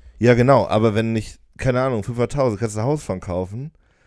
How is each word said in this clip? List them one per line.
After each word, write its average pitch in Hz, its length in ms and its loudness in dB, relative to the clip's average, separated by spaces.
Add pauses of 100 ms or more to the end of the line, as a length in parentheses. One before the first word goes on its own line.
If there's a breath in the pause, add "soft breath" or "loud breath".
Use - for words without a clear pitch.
(180)
Ja, 120 160 6
genau, 120 320 4
aber 110 280 2
wenn 113 180 -2
nicht, 110 260 -6 (200)
keine 127 240 0
Ahnung, 127 200 -2
fünfhunderttausend, 120 560 -2
kannst 107 180 -4
du 110 40 -4
ein 110 60 -2
Haus 151 180 -2
von 92 160 -6
kaufen, 95 500 -8 (360)